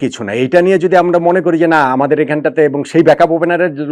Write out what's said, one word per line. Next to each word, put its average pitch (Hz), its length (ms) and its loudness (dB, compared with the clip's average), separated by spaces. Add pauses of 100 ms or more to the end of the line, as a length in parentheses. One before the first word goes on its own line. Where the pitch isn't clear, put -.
কিছু 127 240 -6
নাই। 101 100 -6 (100)
এটা 170 200 2
নিয়ে 190 180 2
যদি 185 180 0
আমরা 175 160 0 (100)
মনে 180 180 0
করি 165 160 0
যে 170 120 2
না 156 60 4 (160)
আমাদের 143 280 0
এখানটাতে, 151 360 -4 (100)
এবং 143 100 -4 (100)
সেই 165 180 2
ব্যাকআপ 156 280 4
ওপেনারের 170 360 -2 (200)